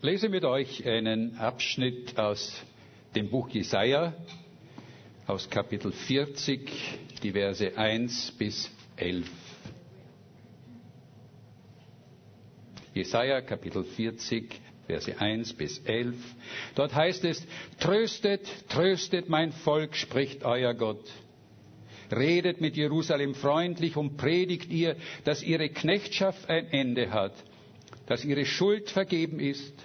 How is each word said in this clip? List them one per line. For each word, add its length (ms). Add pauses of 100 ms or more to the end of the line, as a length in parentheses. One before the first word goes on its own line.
lese 220
mit 160
euch 420
einen 500
Abschnitt 800
aus 460 (540)
dem 120
Buch 200
Jesaja, 640 (1120)
aus 240
Kapitel 400
vierzig, 800 (540)
die 80
Verse 440
eins 540
bis 400 (240)
elf. 340 (3750)
Jesaja, 460
Kapitel 420
vierzig, 800 (260)
Verse 340
eins 320
bis 280
elf. 340 (640)
Dort 180
heißt 300
es: 200 (360)
„Tröstet, 680 (220)
tröstet 600
mein 220
Volk“, 460
spricht 480
euer 300
Gott. 360 (1040)
„Redet 440
mit 160
Jerusalem 580
freundlich 640
und 200
predigt 540
ihr, 240 (300)
dass 180
ihre 260
Knechtschaft 800
ein 220
Ende 400
hat, 240 (720)
dass 180
ihre 200
Schuld 440
vergeben 520
ist 340 (100)